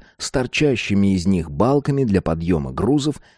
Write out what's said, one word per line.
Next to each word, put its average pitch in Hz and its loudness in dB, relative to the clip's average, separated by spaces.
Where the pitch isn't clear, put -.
с - -10
торчащими 113 0
из 85 -2
них 87 0
балками 135 0
для 98 2
подъёма 82 -2
грузов, 135 0